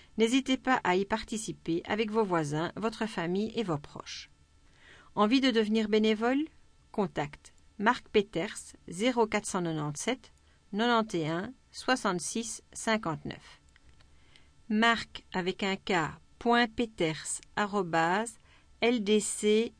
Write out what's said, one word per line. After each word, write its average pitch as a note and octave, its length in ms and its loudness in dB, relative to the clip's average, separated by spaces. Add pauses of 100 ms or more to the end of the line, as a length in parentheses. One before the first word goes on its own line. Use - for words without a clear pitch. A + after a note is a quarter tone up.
(180)
N'hésitez B3+ 380 4
pas B3+ 260 0
à F3+ 140 2
y G3 80 2
participer G3 800 -4
avec G#3+ 240 -2
vos A3 140 2
voisins, D#3+ 500 0
votre A3 320 -4
famille F#3+ 480 -2
et A#3 80 -2
vos E3 160 -2
proches. - 500 -14 (840)
Envie G#3+ 260 4
de B3+ 120 4
devenir G#3+ 360 2
bénévole ? A3 560 2 (460)
Contact D#3 640 -4 (240)
Marc A#3 300 0
Peters, G3+ 680 -2 (140)
zéro A3+ 400 2
quatre G#3 180 -2
cent F3+ 160 -2
quatre-vingt-dix-sept, D#3 680 -4 (400)
quatre-vingt-onze, G#3+ 800 0 (200)
soixante-six, A3+ 920 -2 (100)
cinquante-neuf. - 880 -6 (1080)
Marc A3 640 0
avec F#3 280 -4
un F#3+ 140 -2
K, - 160 -6 (460)
point A#3 300 2
Peters, F#3 760 -4 (120)
arrobase, F#3+ 840 0 (420)
L A#3 240 2
D G#3+ 160 6
C, G#3+ 600 2